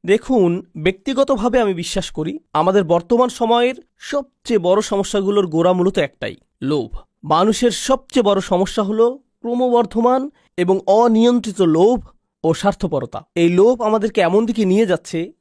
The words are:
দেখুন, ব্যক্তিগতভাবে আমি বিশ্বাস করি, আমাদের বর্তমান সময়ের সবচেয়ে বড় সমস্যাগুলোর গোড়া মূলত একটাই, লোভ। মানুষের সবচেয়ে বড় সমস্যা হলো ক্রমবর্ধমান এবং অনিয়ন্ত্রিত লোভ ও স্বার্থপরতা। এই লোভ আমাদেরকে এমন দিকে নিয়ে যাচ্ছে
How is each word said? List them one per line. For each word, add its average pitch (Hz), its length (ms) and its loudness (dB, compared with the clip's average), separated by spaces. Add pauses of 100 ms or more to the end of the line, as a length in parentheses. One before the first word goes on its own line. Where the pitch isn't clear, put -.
দেখুন, 190 600 0 (120)
ব্যক্তিগতভাবে 233 800 -2
আমি 208 140 0
বিশ্বাস - 380 -8
করি, 160 280 -8 (140)
আমাদের 190 300 2
বর্তমান 233 460 0
সময়ের 240 460 0 (220)
সবচেয়ে - 600 -6
বড় 185 240 2
সমস্যাগুলোর 196 680 -2
গোড়া 170 260 2
মূলত 180 240 0
একটাই, 123 380 -6 (260)
লোভ। 135 360 -4 (260)
মানুষের 196 480 2
সবচেয়ে 254 520 -2
বড় 196 180 2
সমস্যা 190 420 -2
হলো 226 360 0 (220)
ক্রমবর্ধমান 240 880 0 (280)
এবং 180 300 0
অনিয়ন্ত্রিত 226 760 2
লোভ 180 440 2 (380)
ও 160 100 0
স্বার্থপরতা। 156 720 -4 (100)
এই 170 140 4
লোভ 220 320 4
আমাদেরকে 214 400 0
এমন 190 240 2
দিকে 220 200 -2
নিয়ে 196 200 2
যাচ্ছে 175 560 -6